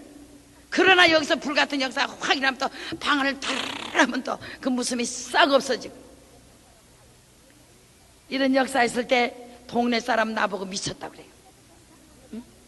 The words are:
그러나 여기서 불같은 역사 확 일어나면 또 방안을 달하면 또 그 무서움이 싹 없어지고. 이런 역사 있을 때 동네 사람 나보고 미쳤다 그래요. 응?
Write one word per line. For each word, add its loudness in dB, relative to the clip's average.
그러나 6
여기서 4
불같은 0
역사 -2
확 -2
일어나면 0
또 -2
방안을 0
달하면 -2
또 -6
그 -4
무서움이 -2
싹 2
없어지고. 0
이런 2
역사 2
있을 -2
때 2
동네 0
사람 -2
나보고 -4
미쳤다 -8
그래요. -20
응? -12